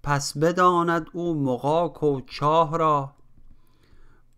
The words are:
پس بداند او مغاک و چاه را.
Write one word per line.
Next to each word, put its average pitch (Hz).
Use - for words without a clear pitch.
پس 143
بداند 170
او 170
مغاک 143
و 143
چاه 156
را. 147